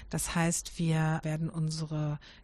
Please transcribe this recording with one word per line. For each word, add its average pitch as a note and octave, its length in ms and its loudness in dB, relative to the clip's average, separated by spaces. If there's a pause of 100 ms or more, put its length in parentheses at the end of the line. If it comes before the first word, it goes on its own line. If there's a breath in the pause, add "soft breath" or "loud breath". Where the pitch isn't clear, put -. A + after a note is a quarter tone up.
Das - 240 -2
heißt, E3+ 460 0
wir D#3+ 420 4
werden D#3 260 -2
unsere D#3 720 -2 (260 loud breath)